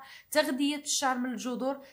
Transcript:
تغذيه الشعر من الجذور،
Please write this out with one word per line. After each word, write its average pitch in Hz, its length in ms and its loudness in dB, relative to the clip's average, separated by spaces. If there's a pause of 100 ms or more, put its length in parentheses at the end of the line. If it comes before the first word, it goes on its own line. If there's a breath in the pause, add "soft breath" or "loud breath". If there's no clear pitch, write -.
(300 loud breath)
تغذيه 285 460 4
الشعر 262 420 0
من 254 120 -2
الجذور، 247 500 -2 (120)